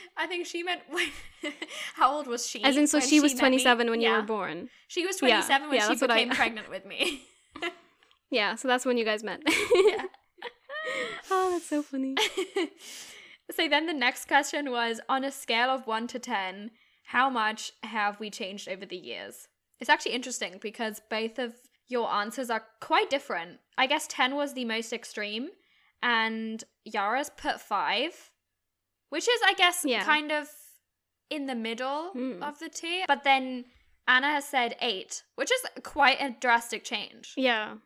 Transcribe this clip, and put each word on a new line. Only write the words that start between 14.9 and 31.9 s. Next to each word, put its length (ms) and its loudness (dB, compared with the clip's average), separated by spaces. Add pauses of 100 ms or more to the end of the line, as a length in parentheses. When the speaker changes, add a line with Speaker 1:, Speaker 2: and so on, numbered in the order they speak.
Speaker 1:
on 140 0
a 80 -4
scale 400 0
of 160 -2
one 220 -4
to 100 -8
ten, 520 -6 (340)
how 260 2
much 400 -2 (140)
have 340 -2
we 120 -10
changed 380 -10
over 180 -10
the 100 -10
years? 500 -12 (320)
It's 120 -2
actually 240 2
interesting 460 -6
because 400 -6 (100)
both 280 -4
of 160 -6 (320)
your 260 -2
answers 380 -2
are 140 -2 (160)
quite 300 4
different. 500 -4 (180)
I 80 6
guess 220 0
ten 260 0
was 200 -2
the 100 -4
most 280 -4
extreme, 580 -8 (520)
and 600 0 (200)
Yara's 520 -2
put 240 -4
five, 720 -2 (800)
which 180 -2
is, 180 2
I 80 6
guess, 300 4
Speaker 2:
Yeah. 180 0
Speaker 1:
kind 300 2
of 160 -4 (840)
in 160 -6
the 80 -4
middle 600 -4